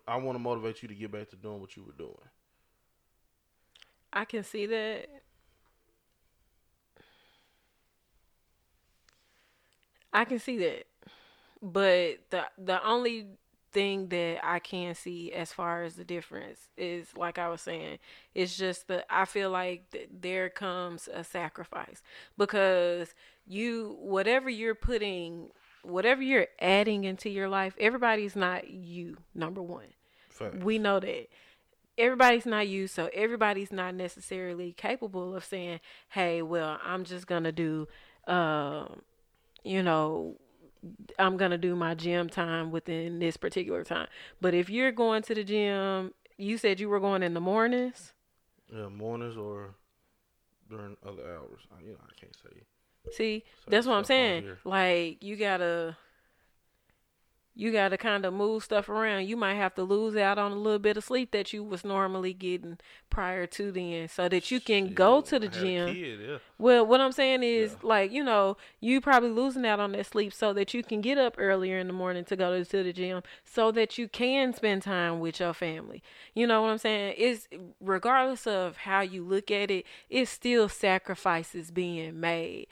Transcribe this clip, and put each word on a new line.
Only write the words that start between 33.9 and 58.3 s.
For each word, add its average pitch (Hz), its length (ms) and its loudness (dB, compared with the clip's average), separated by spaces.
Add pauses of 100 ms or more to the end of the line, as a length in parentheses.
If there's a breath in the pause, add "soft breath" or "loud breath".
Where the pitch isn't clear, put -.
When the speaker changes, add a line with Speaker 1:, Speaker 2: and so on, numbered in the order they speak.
Speaker 2:
necessarily 180 800 -8
capable 190 640 -6
of 180 80 -10
saying, 175 360 -8 (280 loud breath)
"Hey, 175 320 0
well, 160 420 -2
I'm 185 220 -4
just 180 220 -12
gonna 165 260 0
do, 156 360 -2 (380 loud breath)
uh, 151 600 2 (760)
you 190 200 0
know, 160 540 2 (800)
I'm 190 180 4
gonna 180 220 2
do 180 180 0
my 170 180 -2
gym 170 360 -2
time 165 400 -4
within 165 480 -6
this 165 180 0
particular 180 480 -4
time." 165 220 -4 (340 loud breath)
But 185 140 2
if 175 160 2
you're 247 220 2
going 220 320 2
to 226 100 -4
the 214 100 -2
gym, 196 720 0 (240)
you 202 180 -4
said 196 240 2
you 208 80 -4
were 202 120 2
going 196 220 2
in 170 120 0
the 170 60 -2
mornings? 233 760 0 (580)
Speaker 1:
Yeah, 107 160 -10
mornings 113 480 -8
or 101 380 -10 (960)
during 104 260 -14 (100)
other 98 160 -12
hours. 80 380 -14 (160)
I, 87 80 -20
you 110 60 -16
know, 101 100 -18
I - 180 -20
can't - 160 -20
say - 280 -20 (480)
Speaker 2:
See, 220 340 -4 (140 soft breath)
Speaker 1:
certain - 140 -20
Speaker 2:
that's 226 140 4
what 247 100 4
I'm 202 80 2
Speaker 1:
stuff 254 100 4
on 262 40 6
Speaker 2:
saying. 202 260 2
Speaker 1:
here. 98 200 -14
Speaker 2:
Like, 180 580 2
you 202 140 -8
gotta 175 600 -2 (1600 soft breath)
you 226 180 -4
gotta 196 260 2
kinda 196 320 0